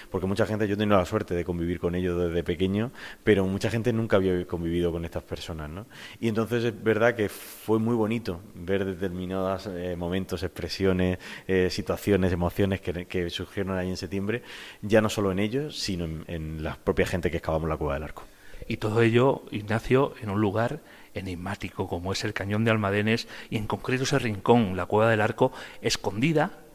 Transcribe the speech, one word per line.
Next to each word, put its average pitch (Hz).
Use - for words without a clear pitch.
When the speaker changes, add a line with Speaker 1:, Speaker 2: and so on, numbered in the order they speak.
Speaker 1:
porque 95
mucha 101
gente, 107
yo 101
he -
tenido 104
la 92
suerte 101
de 87
convivir 85
con 87
ellos 90
desde 85
pequeño, 95
pero 98
mucha 98
gente 117
nunca 113
había 92
convivido 85
con 85
estas 85
personas, 80
¿no? 92
Y 113
entonces 113
es 110
verdad 113
que 101
fue -
muy 117
bonito 107
ver 95
determinados, 92
eh, 90
momentos, 90
expresiones, 90
eh, 92
situaciones, 92
emociones 92
que, 87
que 87
surgieron 95
ahí 92
en 90
septiembre, 98
ya 107
no 110
solo 101
en 92
ellos, 131
sino 87
en, 80
en 78
la 76
propia 92
gente 87
que 85
excavamos 80
la 78
Cueva 73
del 73
Arco. -
Speaker 2:
Y 113
todo 107
ello, 120
Ignacio, 110
en 101
un 101
lugar 113
enigmático 92
como 90
es -
el 107
Cañón 104
de 113
Almadenes 104
y -
en 107
concreto 127
ese 135
rincón, 110
la 90
Cueva 110
del 107
Arco, 120
escondida 143